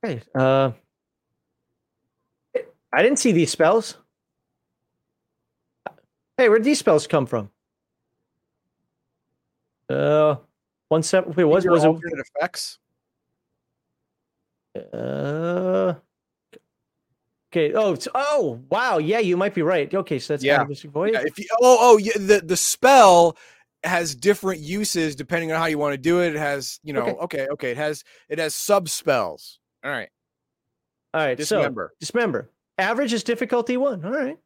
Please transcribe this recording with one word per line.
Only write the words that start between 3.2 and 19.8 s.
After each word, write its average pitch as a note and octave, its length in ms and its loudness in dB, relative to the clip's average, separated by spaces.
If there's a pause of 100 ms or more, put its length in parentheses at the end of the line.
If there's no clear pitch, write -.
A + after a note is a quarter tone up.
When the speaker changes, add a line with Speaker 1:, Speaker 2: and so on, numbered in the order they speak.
Speaker 1:
these E3 200 2
spells. F#3+ 460 0 (2500)
Hey, B3 120 4
where'd A3 140 4
these C#4+ 160 2
spells D3+ 280 2
come C#3+ 180 0
from? A2 240 -6 (2500)
Uh, D3 460 0 (540)
one D#3+ 140 0
seven. F3+ 300 -2
Wait, F3 120 2
was, E3+ 180 4
Speaker 2:
These F3+ 60 0
are - 20 4
Speaker 1:
was E3 120 4
it? D#3+ 40 6
Speaker 2:
alternate D#3+ 380 -4 (120)
effects? - 420 -8 (2250)
Speaker 1:
Uh, E3 1000 -4 (1600)
okay. D3+ 220 0
Oh, F3+ 200 0
it's, - 220 -8
oh, C4 440 -2 (100)
wow. A3 280 -2
Yeah, E3 220 -2
you F3 180 0
might G3+ 160 -2
be F3 80 -4
right. D#3 320 -2